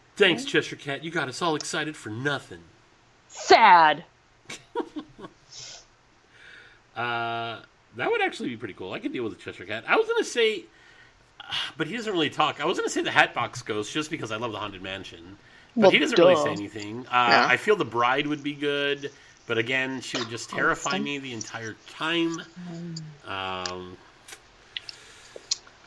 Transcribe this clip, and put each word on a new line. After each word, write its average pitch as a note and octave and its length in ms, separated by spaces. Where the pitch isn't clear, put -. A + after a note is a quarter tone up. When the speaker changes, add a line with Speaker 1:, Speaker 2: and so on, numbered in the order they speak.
Speaker 1:
Thanks, F#3 240
Speaker 2:
Mm-hmm. - 80
Speaker 1:
Cheshire D#3 260
Cat. C#3+ 280
You E3 80
got D3 180
us B2 120
all E3 140
excited D3+ 400
for - 140
nothing. A2+ 540
Speaker 2:
Sad. F3 800
<laughs> - 40
Speaker 1:
Uh, A#2 600
that G#3 160
would A4+ 100
actually A#3+ 280
be A#2 80
pretty A2 160
cool. F#2+ 180
I C3 80
could - 140
deal B2+ 100
with G#2 100
a - 40
Cheshire - 280
Cat. G#2+ 220
I F3+ 80
was A4 120
gonna A4+ 180
say, A3 400
<sighs> - 520
but D3+ 100
he G3+ 80
doesn't A3 160
really D#3+ 180
talk. C#3+ 300
I D3 60
was F#3 120
gonna A4+ 120
say F4+ 120
the E3+ 100
Hatbox B2+ 500
Ghost G#2+ 320
just D3+ 180
because C3 200
I A2 40
love A2+ 160
the G#2 80
Haunted G2 220
Mansion. F#2+ 560
But A#3 80
Speaker 2:
Well, F#3+ 80
Speaker 1:
he G#3 80
doesn't C4 200
really F3 160
Speaker 2:
duh. D3+ 80
Speaker 1:
say D3 80
anything. G#2 560
Uh, B2 220
Speaker 2:
No. A2+ 180
Speaker 1:
I B2+ 100
feel G#3 200
the D#3+ 80
bride A#2+ 420
would D3 160
be D3 100
good, C#3+ 560
but A#2 100
again, C3 440
she - 160
would A#2 120
just A2+ 200
terrify D3 420
Speaker 2:
Awesome. C#3+ 140
Speaker 1:
me C#3+ 140
the C3+ 140
entire A2 420
time. E3 500
Speaker 2:
Mm. E3+ 320
Speaker 1:
Um, F#2 260